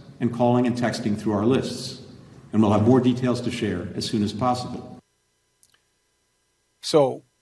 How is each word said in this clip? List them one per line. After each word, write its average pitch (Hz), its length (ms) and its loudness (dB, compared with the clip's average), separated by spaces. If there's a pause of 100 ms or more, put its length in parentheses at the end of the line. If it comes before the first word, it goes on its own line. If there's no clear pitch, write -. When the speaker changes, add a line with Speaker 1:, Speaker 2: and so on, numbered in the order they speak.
(200)
Speaker 1:
and 117 140 -2
calling 123 320 2
and 113 100 0
texting 110 420 -2
through 107 140 -2
our 104 140 0
lists, - 560 -2 (500)
and 104 80 4
we'll 104 120 4
have 107 140 2
more 127 140 6
details 123 420 0
to 104 80 -6
share 92 440 -4
as - 100 -6
soon 107 180 -2
as 104 100 -2
possible. - 640 -6 (1800)
Speaker 2:
So, 139 400 2 (200)